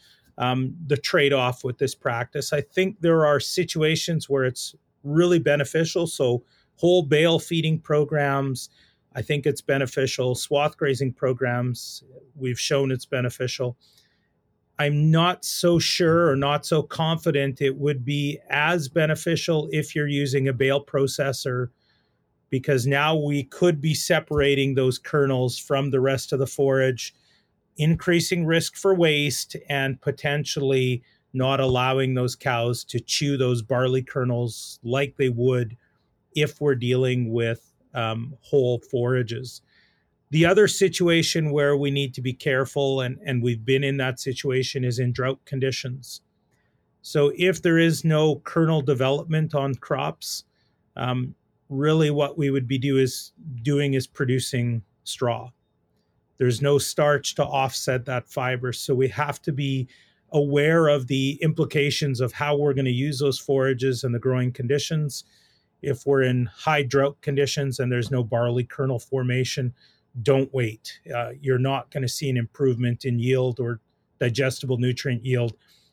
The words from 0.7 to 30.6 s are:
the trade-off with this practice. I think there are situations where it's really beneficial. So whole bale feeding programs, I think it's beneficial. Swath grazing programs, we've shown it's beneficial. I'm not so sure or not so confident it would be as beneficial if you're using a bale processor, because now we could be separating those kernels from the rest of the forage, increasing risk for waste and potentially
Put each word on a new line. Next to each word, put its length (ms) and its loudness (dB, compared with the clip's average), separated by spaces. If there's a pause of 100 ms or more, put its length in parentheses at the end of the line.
the 120 2
trade-off 640 2
with 140 -6
this 160 -2
practice. 580 -4
I 80 0
think 400 -2
there 240 4
are 160 4
situations 880 -2
where 160 2
it's 300 -4 (280)
really 360 4
beneficial. 680 0
So 380 0 (300)
whole 280 4
bale 360 4
feeding 400 -2
programs, 920 -2 (460)
I 80 -6
think 240 -2
it's 160 0
beneficial. 720 -2
Swath 420 0
grazing 380 -2
programs, 920 -4 (300)
we've 260 -6
shown 300 0
it's 160 -6
beneficial. 720 -4 (1000)
I'm 320 2
not 320 4
so 360 2
sure 500 4
or 80 2
not 300 0
so 160 2
confident 800 -2
it 160 0
would 260 -2
be 360 -2 (100)
as 400 0
beneficial 840 0
if 220 -2
you're 120 0
using 420 0
a 40 0
bale 320 0
processor, 840 -2 (800)
because 360 0
now 300 2
we 260 0
could 380 2
be 140 0
separating 800 2
those 240 2
kernels 600 0
from 320 -2
the 100 2
rest 300 0
of 80 0
the 80 0
forage, 680 0 (640)
increasing 680 2
risk 320 0
for 180 2
waste 600 2 (120)
and 320 -2
potentially 1040 -2 (300)